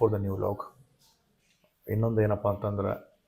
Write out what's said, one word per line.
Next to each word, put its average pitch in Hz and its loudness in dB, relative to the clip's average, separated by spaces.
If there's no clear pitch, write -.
for 107 4
the 101 0
new 98 -4
vlog. 101 -2
ಇನ್ನೊಂದು 110 2
ಏನಪ್ಪ 104 2
ಅಂತಂದ್ರೆ, 101 -2